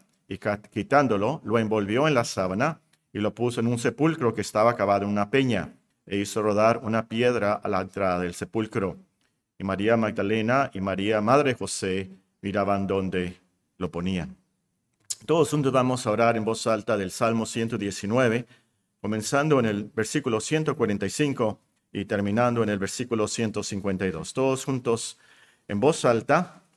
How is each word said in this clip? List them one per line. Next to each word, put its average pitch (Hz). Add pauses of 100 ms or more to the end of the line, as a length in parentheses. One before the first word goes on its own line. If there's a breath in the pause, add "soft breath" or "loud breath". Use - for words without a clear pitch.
(280)
y 101
ca-, 104
quitándolo, 117
lo 113
envolvió 110
en 147
la 117
sábana 104 (320)
y 104
lo 104
puso 120
en 117
un 120
sepulcro 135
que 104
estaba 113
cavado 101
en 104
una 104
peña, 117 (320)
e 98
hizo 101
rodar 107
una 110
piedra 113
a 104
la 95
entrada 95
del 90
sepulcro. 107 (600)
Y 92
María 98
Magdalena 110
y 95
María, 98
madre 135
de 120
José, 95 (320)
miraban 98
dónde 92 (400)
lo 90
ponían". 85 (880)
Todos 156
juntos 135
vamos 127
a 110
orar 117
en 110
voz 110
alta 110
del 95
Salmo 113
ciento 117
diecinueve, 110 (540 soft breath)
comenzando 135
en 117
el 104 (100)
versículo 113
ciento 151
cuarenta 101
y -
cinco 127 (320)
y 101
terminando 113
en 104
el 101
versículo 107
ciento 104
cincuenta 98
y 92
dos. 80
Todos 131
juntos 120 (500 soft breath)
en 101
voz 151
alta, 139 (160)